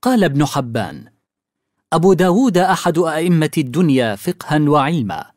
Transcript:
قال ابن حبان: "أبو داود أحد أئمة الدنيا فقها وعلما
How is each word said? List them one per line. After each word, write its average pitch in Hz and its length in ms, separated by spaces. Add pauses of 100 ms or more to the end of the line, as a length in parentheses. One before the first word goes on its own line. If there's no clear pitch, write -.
قال 247 220
ابن 147 220
حبان: 113 600 (880)
"أبو 170 200
داود 185 440
أحد 180 400
أئمة 160 600
الدنيا 131 580
فقها - 440
وعلما 143 760